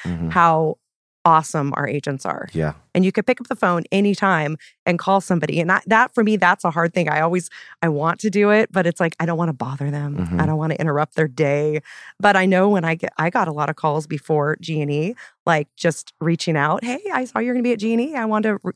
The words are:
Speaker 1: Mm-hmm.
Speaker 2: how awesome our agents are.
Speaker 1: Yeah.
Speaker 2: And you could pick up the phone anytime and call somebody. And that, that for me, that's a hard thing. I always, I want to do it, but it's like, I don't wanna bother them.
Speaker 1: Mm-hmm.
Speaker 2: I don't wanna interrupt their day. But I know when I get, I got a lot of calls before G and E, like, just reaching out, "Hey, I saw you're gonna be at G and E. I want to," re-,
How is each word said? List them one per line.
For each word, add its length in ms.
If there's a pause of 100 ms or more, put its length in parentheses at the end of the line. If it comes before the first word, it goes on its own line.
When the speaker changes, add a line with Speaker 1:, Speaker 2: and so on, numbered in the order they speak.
Speaker 1:
Mm-hmm. 260
Speaker 2:
how 460 (500)
awesome 500
our 100
agents 380
are. 300
Speaker 1:
Yeah. 180 (220)
Speaker 2:
And 100
you 80
could 140
pick 160
up 60
the 80
phone 260 (100)
anytime 640 (300)
and 120
call 220
somebody. 400
And 80
that, 180
that 280
for 100
me, 120
that's 280
a 60
hard 240
thing. 160
I 100
always, 300 (320)
I 80
want 300
to 100
do 200
it, 220
but 140
it's 140
like, 200
I 60
don't 100
wanna 160
bother 380
them. 260
Speaker 1:
Mm-hmm. 240
Speaker 2:
I 60
don't 100
wanna 200
interrupt 400
their 120
day. 540 (360)
But 180
I 100
know 240
when 160
I 80
get, 240
I 100
got 200
a 40
lot 160
of 80
calls 300
before 560
G 180
and 100
E, 240 (300)
like, 320
just 460
reaching 340
out, 260
"Hey, 200 (100)
I 140
saw 140
you're 120
gonna 120
be 80
at 80
G 120
and 80
E. 140
I 100
want 200
to," 180
re-, 140